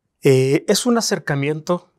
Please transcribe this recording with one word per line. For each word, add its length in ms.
Eh, 460
es 180
un 120
acercamiento 1000